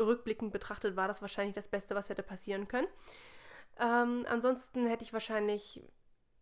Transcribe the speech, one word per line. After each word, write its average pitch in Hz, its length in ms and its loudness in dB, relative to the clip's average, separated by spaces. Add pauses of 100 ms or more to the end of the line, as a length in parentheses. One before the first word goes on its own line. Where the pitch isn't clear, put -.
rückblickend 220 500 2
betrachtet 202 440 -2
war 190 120 4
das 202 140 -2
wahrscheinlich 202 320 -2
das 202 140 -6
Beste, 196 260 -2
was 196 160 -2
hätte 196 140 -4
passieren 196 440 -4
können. 254 200 2 (920)
Ähm, 240 480 4
ansonsten 247 600 2
hätte 233 160 0
ich - 100 -12
wahrscheinlich, 208 720 0 (580)